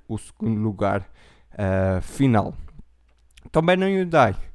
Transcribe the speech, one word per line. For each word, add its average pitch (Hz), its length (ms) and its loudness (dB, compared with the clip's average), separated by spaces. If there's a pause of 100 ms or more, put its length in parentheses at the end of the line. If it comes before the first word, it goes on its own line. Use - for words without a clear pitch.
o 107 100 -8
segundo 110 420 -6
lugar, 101 480 -2 (440)
eh, 95 480 0
final. 117 540 0 (960)
Também 165 240 2
no 190 100 0
Hyundai, 165 480 2 (200)